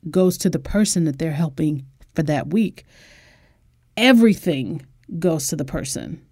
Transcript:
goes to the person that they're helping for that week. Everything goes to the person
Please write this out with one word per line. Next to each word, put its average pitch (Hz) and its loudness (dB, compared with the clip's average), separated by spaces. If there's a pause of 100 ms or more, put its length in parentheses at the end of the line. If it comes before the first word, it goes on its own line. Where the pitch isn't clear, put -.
goes 185 2
to - 0
the 165 -2
person 202 0
that 139 -2
they're 160 -4
helping 151 -2 (280)
for 165 -2
that 147 -4
week. 214 -2 (1120)
Everything 208 4 (340)
goes 165 0
to - -4
the 143 -4
person - -10 (100)